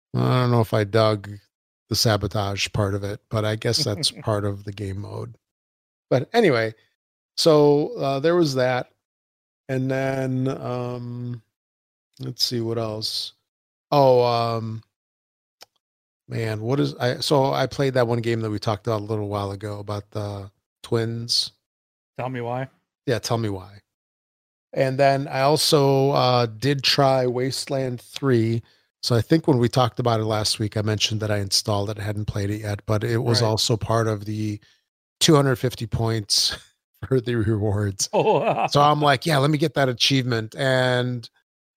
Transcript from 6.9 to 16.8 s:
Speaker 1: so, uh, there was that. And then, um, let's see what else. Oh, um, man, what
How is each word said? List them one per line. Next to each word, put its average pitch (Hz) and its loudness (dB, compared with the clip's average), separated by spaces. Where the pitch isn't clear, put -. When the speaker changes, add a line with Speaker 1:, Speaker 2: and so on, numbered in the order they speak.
Speaker 1:
so, 151 4
uh, 139 -2
there 170 2
was 156 2
that. 127 0
And 131 -2
then, 135 -2
um, 123 -8
let's 131 -4
see 120 -4
what 113 -2
else. 110 -6
Oh, 131 6
um, 117 -2
man, 113 -4
what 127 0